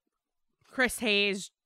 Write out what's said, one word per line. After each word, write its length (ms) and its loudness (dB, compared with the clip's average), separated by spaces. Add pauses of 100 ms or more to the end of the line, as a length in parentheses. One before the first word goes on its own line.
(720)
Chris 300 0
Hayes, 500 0 (160)